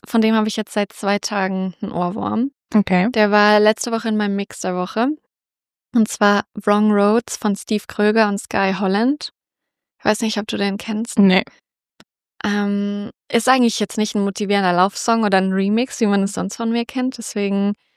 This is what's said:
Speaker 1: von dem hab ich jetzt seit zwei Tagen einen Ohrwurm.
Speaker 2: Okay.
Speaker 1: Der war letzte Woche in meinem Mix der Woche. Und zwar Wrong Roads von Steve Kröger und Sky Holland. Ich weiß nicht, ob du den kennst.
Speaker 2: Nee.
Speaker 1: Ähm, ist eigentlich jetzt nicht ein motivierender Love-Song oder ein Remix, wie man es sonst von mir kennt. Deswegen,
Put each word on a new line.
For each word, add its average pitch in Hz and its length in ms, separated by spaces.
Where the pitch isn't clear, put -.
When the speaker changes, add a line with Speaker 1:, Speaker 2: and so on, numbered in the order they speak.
Speaker 1:
von 226 160
dem 220 140
hab 214 100
ich 220 100
jetzt 214 160
seit 208 220
zwei 202 240
Tagen 190 640
einen 202 100
Ohrwurm. 180 600
Speaker 2:
Okay. 190 360
Speaker 1:
Der 214 200
war 208 280
letzte 214 320
Woche 226 180
in 214 80
meinem 202 180
Mix - 260
der 185 140
Woche. 185 320
Und 220 140
zwar 202 340
Wrong 208 380
Roads 208 460
von 202 180
Steve - 320
Kröger 214 400
und 202 120
Sky 196 400
Holland. 214 520
Ich - 80
weiß 214 160
nicht, 220 160
ob 208 80
du 214 120
den 202 200
kennst. 220 400
Speaker 2:
Nee. 196 260
Speaker 1:
Ähm, 202 680
ist 233 180
eigentlich 247 300
jetzt - 180
nicht 214 180
ein 202 80
motivierender 196 500
Love-Song 202 500
oder 196 160
ein 190 140
Remix, 208 480
wie 220 40
man 202 180
es 202 100
sonst 185 220
von 226 160
mir 233 140
kennt. 254 320
Deswegen, 202 560